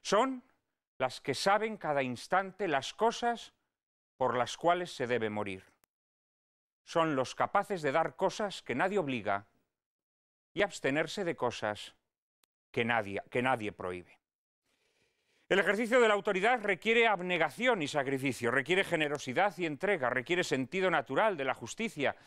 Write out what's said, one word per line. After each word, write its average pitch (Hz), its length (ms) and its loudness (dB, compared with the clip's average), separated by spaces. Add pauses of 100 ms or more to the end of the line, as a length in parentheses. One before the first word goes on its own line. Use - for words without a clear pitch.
Son 247 380 2 (580)
las 127 200 -2
que 139 140 -2
saben 208 420 0
cada 151 260 -2
instante 180 680 -2
las 135 240 0
cosas 233 600 -2 (600)
por 123 220 0
las 120 180 0
cuales 175 400 0
se 127 100 -4
debe 117 240 0
morir. 101 360 -6 (1200)
Son 160 280 0
los 131 220 -2
capaces 190 460 -2
de 143 100 0
dar 160 240 0
cosas 190 480 -4
que 120 100 -4
nadie 185 260 0
obliga 107 480 -2 (1080)
y 170 60 0
abstenerse 160 600 -2
de 165 120 -2
cosas 110 600 -4 (760)
que 120 160 0
nadie, 107 460 -2
que 127 100 0
nadie 120 300 0
prohíbe". 90 480 -10 (1300)
El 185 80 4
ejercicio 202 420 2
de 233 80 6
la 214 60 6
autoridad 208 480 0
requiere 220 460 2
abnegación 180 760 0
y 143 60 -2
sacrificio, 131 640 0
requiere 156 320 2
generosidad 151 720 0
y 180 80 -4
entrega, 151 460 0
requiere 165 320 0
sentido 175 480 0
natural 165 460 0
de 139 80 -4
la 127 100 0
justicia, 131 600 -4 (120)